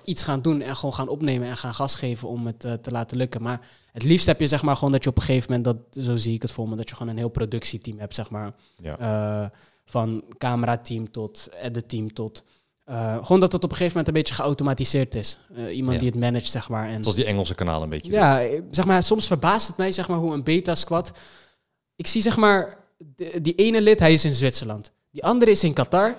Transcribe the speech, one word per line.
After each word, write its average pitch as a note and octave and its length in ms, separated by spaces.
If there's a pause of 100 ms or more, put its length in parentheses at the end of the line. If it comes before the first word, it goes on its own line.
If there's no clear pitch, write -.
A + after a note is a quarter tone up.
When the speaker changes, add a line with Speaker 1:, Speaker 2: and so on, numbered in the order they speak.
Speaker 1:
iets - 200
gaan C3+ 180
doen D3 180
en C3 160
gewoon C#3 180
gaan - 140
opnemen C3+ 400
en B2 80
gaan A#2+ 180
gas C#3 220
geven A#2+ 320
om A#2+ 180
het, A#2 180
eh, A#2+ 80
te A#2 180
laten A#2 260
lukken. B2 260
Maar B2 180 (320)
het A#2 100
liefst E3 240
heb D#3+ 140
je, D#3 60
zeg C#3+ 160
maar, C#3+ 140
gewoon C#3+ 160
dat C3 120
je C#3 60
op B2+ 60
een - 60
gegeven B2+ 300
moment, B2 120 (280)
dat, C3+ 120
zo B2 120
zie A2+ 180
ik A2+ 80
het B2 80
voor A2+ 180
me, A2+ 80
dat A2 120
je - 80
gewoon A#2 160
een A2 60
heel A#2 100
productieteam A2 680
hebt, G#2 160
zeg G#2+ 160
maar. G#2 220 (300)
Speaker 2:
Ja. D2+ 160
Speaker 1:
Eh, G#2+ 500 (360)
van A2+ 380 (160)
camerateam A#2 720
tot - 380 (140)
editteam A#2 500
tot, A2 300 (420)
eh, A2+ 380
gewoon F#3 180
dat F#3 120
het F3+ 120
op - 60
een - 60
gegeven F3 220
moment D#3+ 100
een D#3 140
beetje - 120
geautomatiseerd C3+ 800
is. A2 240 (180)
Eh, A2+ 200
iemand C3 180
Speaker 2:
Ja. - 60
Speaker 1:
die B2+ 100
het A#2 100
managt, A#2+ 300
zeg A#2 180
maar. A2 200
En A2 140
Speaker 2:
Zoals G#2+ 140
die A#2 80
Engelse G2 300
kanalen D#2+ 280
een D#2 60
beetje E3 240
Speaker 1:
ja, E3 260
Speaker 2:
doen. B2 120
Speaker 1:
eh, D3 100 (100)
zeg F3 140
maar, F#3 180
soms G#3+ 240
verbaast F#3 400
het E3 100
mij, F#3+ 160
zeg F#3 160
maar, F3 100
hoe E3 160
een C#3+ 100
beta E3 300
squad, - 380 (840)
ik D#3+ 100
zie, A3 160
zeg A3+ 140
maar, G3+ 420 (200)
de, E3 440
die E3 120
ene A3 260
lid, G#3+ 180
hij E3 140
is D#3+ 120
in D3 100
Zwitserland. A#2+ 580 (180)
Die - 140
andere A3+ 260
is G3 140
in D#3+ 80
Qatar. F#3+ 460